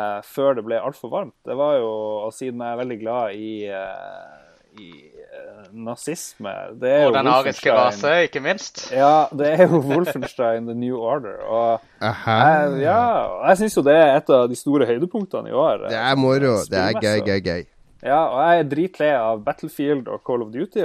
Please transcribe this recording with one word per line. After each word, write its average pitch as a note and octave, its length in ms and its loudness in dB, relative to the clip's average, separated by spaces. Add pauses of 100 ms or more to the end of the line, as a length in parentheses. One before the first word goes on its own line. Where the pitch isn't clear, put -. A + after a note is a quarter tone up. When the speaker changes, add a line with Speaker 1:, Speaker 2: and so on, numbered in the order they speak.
(240)
Speaker 1:
før C#3 320 0
det A2 80 -8
ble A2+ 160 -4
alt B2+ 160 -8
for - 140 -14
varmt, E3+ 240 -8 (100)
det A#2+ 100 -8
var C#3+ 220 0
jo, A2+ 140 -2 (340)
og A2 80 -8
siden B2 320 -10
jeg A#2 80 -8
er A#2+ 80 -8
veldig B2+ 220 -8
glad A2+ 340 -4
i, A2 140 -10 (160)
eh, F#2 1120 -14
i, F2+ 80 -20 (320)
eh, F#2 500 -20
nazisme, A2+ 840 -12 (260)
det B2 100 -2
er D3 140 4
Speaker 2:
Og C3 80 6
Speaker 1:
jo C3+ 60 4
Speaker 2:
den C3+ 80 2
ariske C3 440 2
Speaker 1:
Wolfenstein. A2+ 60 6
Speaker 2:
rase, B2 540 2
ikke C3+ 120 -6
minst. - 480 -6
Speaker 1:
Ja, C#3+ 380 4
det D3 320 -2
er F3+ 80 8
jo D#3+ 160 4
<laughs> C#3 80 -4
Wolfenstein B2 760 -2
The A#2 80 -8
New B2 220 -4
Order, A2+ 480 -4
og A2+ 360 0 (200)
Speaker 3:
Aha. A2 400 0
Speaker 1:
jeg, D3 400 4
ja, D3 680 0
jeg F#3+ 100 8
synes G#3+ 180 0
jo F3 60 2
det C#3+ 120 6
er D3+ 220 8
et D3+ 140 0
av B2 180 6
de B2 80 -6
store C#3 300 0
høydepunktene B2 640 -4
i - 20 -10
år, A#2 380 0
Speaker 3:
Det - 20 -6
Speaker 1:
eh, A2+ 180 0
Speaker 3:
er C#3 60 2
moro, C3 480 2
det F#2+ 140 -2
er F#2+ 160 2
gøy, G#2+ 260 0
Speaker 1:
spillmessig. - 60 -4
Speaker 3:
gøy, G2 160 0
gøy. F2 240 -4 (340)
Speaker 1:
Ja, C#3+ 300 2
og C3 80 -4 (100)
jeg E3+ 120 6
er D#3 100 0
dritlei D3+ 420 -2
av A2+ 320 -2
Battlefield C#3+ 640 -4
og G#2 160 -10
Call B2 180 -2
of G#2+ 100 -12
Duty, F3+ 320 -6